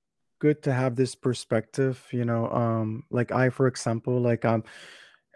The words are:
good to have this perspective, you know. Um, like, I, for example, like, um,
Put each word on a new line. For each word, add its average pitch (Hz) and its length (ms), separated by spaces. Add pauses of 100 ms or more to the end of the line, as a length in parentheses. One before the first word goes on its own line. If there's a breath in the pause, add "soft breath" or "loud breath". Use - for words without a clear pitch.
(380)
good 151 240
to 139 100
have 127 220
this 127 200
perspective, 127 1000
you 120 120
know. 117 260
Um, 113 600
like, 120 220
I, 127 180
for 131 160
example, 123 540
like, 120 240
um, 113 180 (720 loud breath)